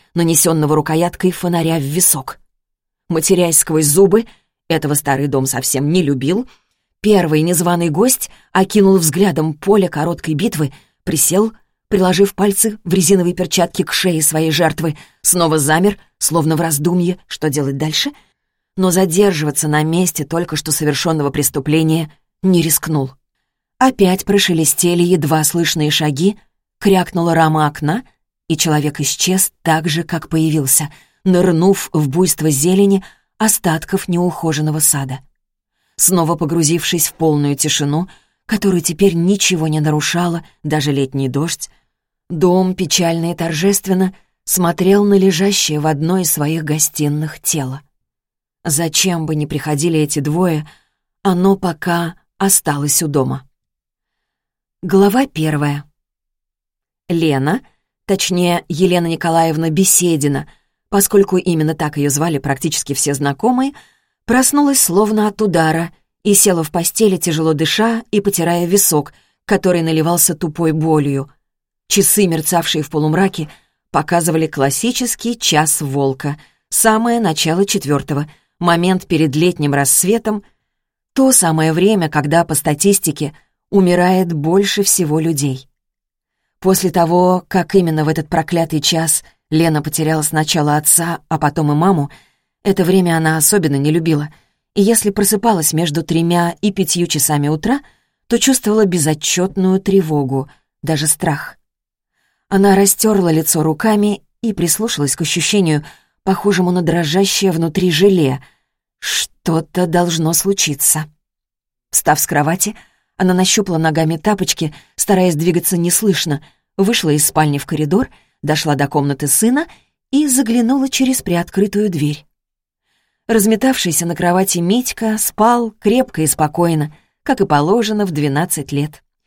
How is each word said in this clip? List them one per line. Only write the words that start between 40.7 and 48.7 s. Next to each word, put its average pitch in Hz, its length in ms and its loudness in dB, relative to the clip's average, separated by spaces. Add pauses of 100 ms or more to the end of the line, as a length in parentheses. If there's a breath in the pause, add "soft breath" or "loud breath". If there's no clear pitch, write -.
летний 135 380 -2
дождь, 143 400 -6 (600)
дом 185 460 2
печально 165 560 -2
и 170 40 -6
торжественно — 185 800 0 (320 loud breath)
смотрел 180 580 2
на 202 140 4
лежащее 190 600 2
в 147 80 -2
одной 160 340 0
из 170 100 -2
своих 156 320 -2
гостиных 151 800 -4
тело. 139 400 -6 (800)
Зачем 165 640 -2